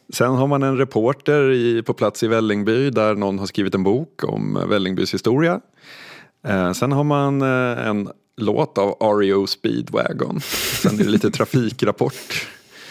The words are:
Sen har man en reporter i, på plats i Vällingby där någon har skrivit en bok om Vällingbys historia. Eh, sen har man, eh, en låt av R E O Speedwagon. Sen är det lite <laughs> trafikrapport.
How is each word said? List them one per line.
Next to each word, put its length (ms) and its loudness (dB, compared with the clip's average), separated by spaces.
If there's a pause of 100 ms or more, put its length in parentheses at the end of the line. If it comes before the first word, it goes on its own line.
(140)
Sen 180 2
har 160 2
man 160 2
en 140 0
reporter 760 0
i, 320 2
på 100 -4
plats 300 -2
i 40 0
Vällingby 640 2
där 260 2
någon 240 -2
har 60 -6
skrivit 300 -2
en 80 2
bok 400 0
om 460 -2
Vällingbys 440 0
historia. 480 0 (840)
Eh, 240 2
sen 200 -2
har 120 2
man, 380 0
eh, 460 0
en 220 -2 (280)
låt 400 0
av 200 0 (220)
R 40 4
E 100 4
O 140 2
Speedwagon. 920 -2
Sen 580 -2
är 40 4
det 60 2
lite 220 2
<laughs> 60 -8 (340)
trafikrapport. 760 -4 (440)